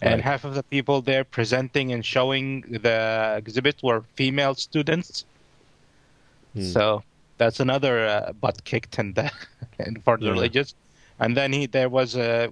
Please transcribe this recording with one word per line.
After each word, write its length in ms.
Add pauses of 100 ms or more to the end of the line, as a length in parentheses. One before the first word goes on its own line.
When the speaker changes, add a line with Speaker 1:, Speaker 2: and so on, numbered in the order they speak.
Speaker 1:
and 180
Speaker 2:
Right. 20
Speaker 1:
half 220
of 100
the 100
people 380
there 220
presenting 680
and 120
showing 580
the 760
exhibit 460
were 200 (140)
female 380
students. 720 (1300)
Speaker 2:
Hmm. 240
Speaker 1:
So 260 (340)
that's 220
another, 460
uh, 260
butt 320
kicked 340
in 160
the, 160 (260)
<laughs> 220
in, 240
for 140
the 100
Speaker 2:
Yeah. 60
Speaker 1:
religious. 420 (460)
And 160
then 160
he, 140
there 220
was 280
a, 360